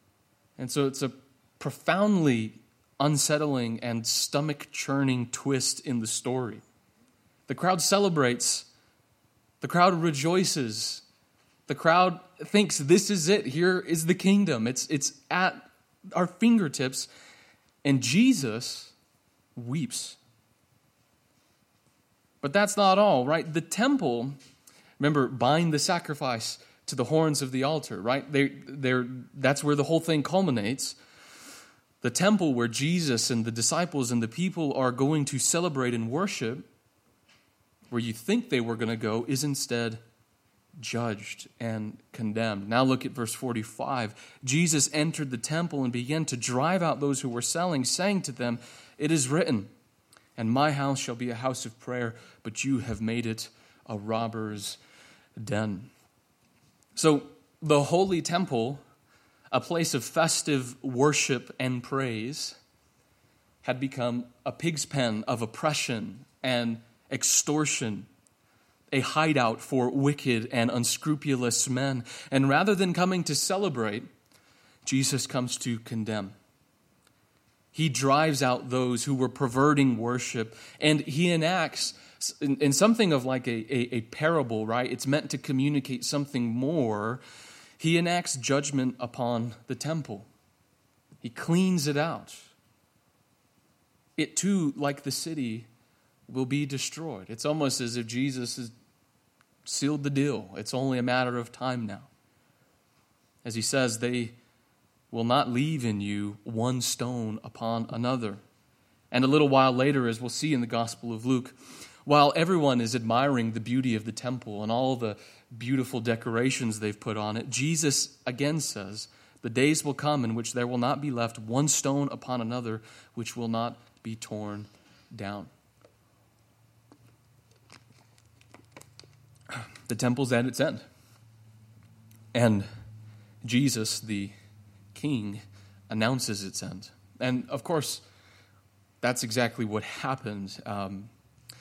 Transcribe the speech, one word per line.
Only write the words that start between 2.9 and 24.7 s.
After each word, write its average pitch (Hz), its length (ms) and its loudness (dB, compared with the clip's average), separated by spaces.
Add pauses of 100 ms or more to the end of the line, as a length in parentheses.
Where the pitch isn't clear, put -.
unsettling 139 800 2
and 117 260 -4
stomach-churning 139 1300 -2
twist - 480 -2
in 120 220 -2
the 110 60 -4
story. 120 540 -4 (880)
The 135 80 -4
crowd 180 260 2
celebrates. 160 840 4 (960)
The 147 60 -4
crowd 180 280 6
rejoices. 156 1040 0 (680)
The 147 80 -2
crowd 175 440 4 (240)
thinks, 202 340 4
"This 165 320 6
is 175 180 0
it. 196 200 4
Here 175 320 2
is 160 260 -2
the 175 100 4
kingdom. 180 520 4
It's, 127 200 -2
it's 143 260 -2 (160)
at 180 260 2 (600)
our 175 120 2
fingertips." 170 800 2 (760)
And 139 180 6
Jesus 135 920 2 (600)
weeps. 123 640 -6 (2250)
But 143 120 -2
that's 202 240 2
not 190 200 6
all, 180 280 6
right? 160 260 0
The 160 100 0
temple, 160 720 0 (680)